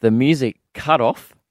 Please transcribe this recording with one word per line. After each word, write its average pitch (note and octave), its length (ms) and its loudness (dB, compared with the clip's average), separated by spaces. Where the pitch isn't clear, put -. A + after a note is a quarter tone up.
the A2+ 100 2
music C3 500 0
cut D3+ 260 0
off, - 340 -4